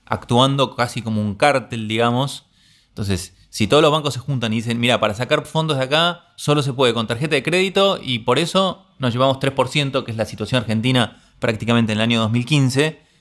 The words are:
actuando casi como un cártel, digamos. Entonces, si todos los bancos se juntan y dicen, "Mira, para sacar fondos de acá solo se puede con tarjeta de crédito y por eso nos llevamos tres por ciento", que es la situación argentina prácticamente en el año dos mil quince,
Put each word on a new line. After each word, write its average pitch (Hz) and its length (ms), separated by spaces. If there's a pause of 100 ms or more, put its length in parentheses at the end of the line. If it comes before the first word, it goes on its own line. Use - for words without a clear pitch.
actuando 127 720
casi 120 260
como 110 180
un 104 140
cártel, 117 540
digamos. 120 560 (460)
Entonces, 101 440 (160)
si - 160
todos 147 160
los 151 80
bancos 147 240
se 120 60
juntan 117 320
y 113 40
dicen, 117 220
"Mira, 120 220
para 107 140
sacar 139 320
fondos 160 320
de 131 60
acá 165 420 (100)
solo 147 260
se 135 100
puede 120 220
con 113 120
tarjeta 135 280
de 131 80
crédito 185 580
y 123 200
por 123 180
eso 180 480 (120)
nos 123 140
llevamos 131 280
tres 135 120
por 127 160
ciento", 139 360
que 117 80
es 110 40
la 107 100
situación 113 360
argentina 117 580 (200)
prácticamente 117 520
en 107 60
el 110 40
año 117 180
dos 110 100
mil 120 160
quince, 143 560 (180)